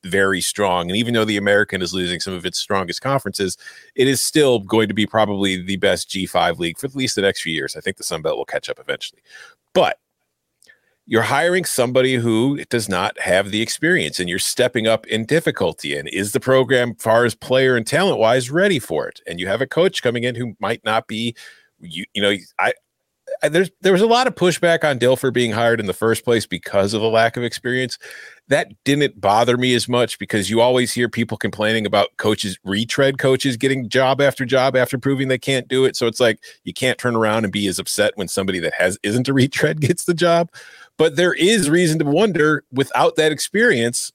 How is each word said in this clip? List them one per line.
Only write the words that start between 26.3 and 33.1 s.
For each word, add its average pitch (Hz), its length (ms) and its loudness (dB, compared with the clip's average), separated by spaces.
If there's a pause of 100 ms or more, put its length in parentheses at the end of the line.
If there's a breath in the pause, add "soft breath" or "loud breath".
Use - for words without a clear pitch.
because 98 480 -2
of 107 80 -2
the 113 80 0
lack 113 280 2
of 123 80 -4
experience. 127 540 -6 (500 loud breath)
That 143 240 0 (100)
didn't 139 380 0
bother 117 360 4
me 127 180 2
as 117 140 -2
much 123 300 0
because 98 320 -4
you 113 100 2
always 127 320 2
hear 120 160 0
people 113 280 -4
complaining 107 500 -2
about 101 300 0
coaches, 107 480 -2
retread 120 540 0